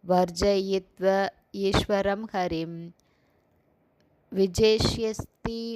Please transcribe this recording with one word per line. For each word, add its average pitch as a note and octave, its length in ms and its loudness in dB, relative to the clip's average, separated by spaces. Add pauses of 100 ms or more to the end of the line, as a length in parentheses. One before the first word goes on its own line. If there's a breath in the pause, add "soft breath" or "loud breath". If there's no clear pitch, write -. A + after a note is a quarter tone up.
வர்ஜயித்வ F#3+ 1300 0 (220)
ஈஸ்வரம் G3 800 0
ஹரிம் E3+ 440 -4 (1500)
விஜேஷ்யஸ்தி A3 1300 0 (120)